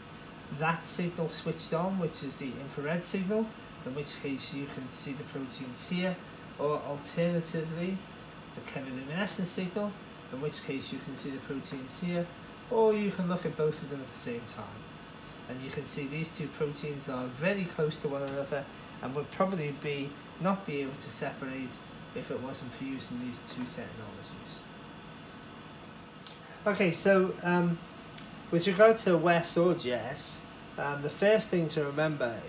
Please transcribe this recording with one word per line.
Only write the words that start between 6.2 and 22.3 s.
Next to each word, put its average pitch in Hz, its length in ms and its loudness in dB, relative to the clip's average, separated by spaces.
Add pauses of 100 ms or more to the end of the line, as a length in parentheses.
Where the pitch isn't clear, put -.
or 147 300 2
alternatively, 170 1120 0 (560)
the - 60 -10 (100)
chemiluminescent 143 760 -2
signal, 196 460 -2 (400)
in 131 80 -6
which 147 240 -2
case 135 280 -4
you 135 80 -2
can 135 160 -8
see 143 140 -6
the 135 80 -4
proteins 131 640 -6
here, 175 260 2 (440)
or 220 240 8
you 208 160 2
can 180 180 0
look 175 160 0
at 151 120 -2
both 151 260 2
of 139 80 -6
them 139 100 -4
at 120 100 -8
the - 80 -10
same 117 280 -4
time. 107 180 -10 (840)
And 127 140 -8
you 135 80 -6
can 143 140 -4
see 143 220 -4
these 156 240 -2
two 143 180 -4
proteins 143 600 -2
are 127 180 -2
very 175 380 2
close 156 340 2
to 151 100 -2
one 139 140 -2
another 139 420 -2 (380)
and 131 120 -2
would 143 180 -2
probably 175 500 2
be, 143 260 -2 (320)
not 190 240 2
be 143 160 -2
able 139 180 -4
to - 120 -8
separate 131 600 -6 (440)
if 165 160 -6